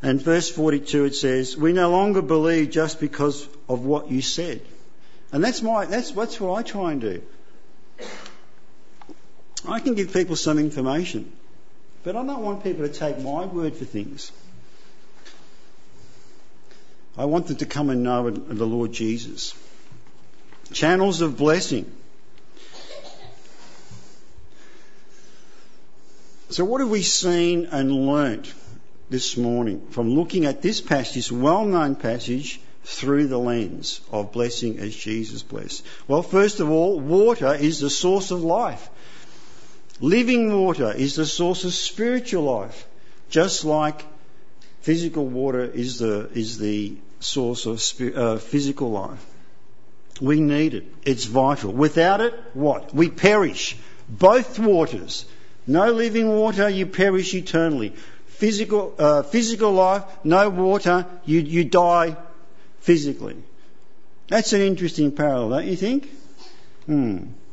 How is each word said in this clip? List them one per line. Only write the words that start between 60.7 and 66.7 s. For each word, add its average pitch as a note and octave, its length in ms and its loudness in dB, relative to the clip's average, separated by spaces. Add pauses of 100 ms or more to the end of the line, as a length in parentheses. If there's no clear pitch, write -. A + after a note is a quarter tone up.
you, D#3 160 4
you E3 240 2
die E3+ 500 6 (640)
physically. C#3+ 560 2 (920)
That's G#3+ 260 4
an G3+ 80 6
interesting E3+ 500 2
parallel, C3+ 380 2
don't D3+ 180 0
you F#3+ 80 0
think? A#3+ 340 0 (760)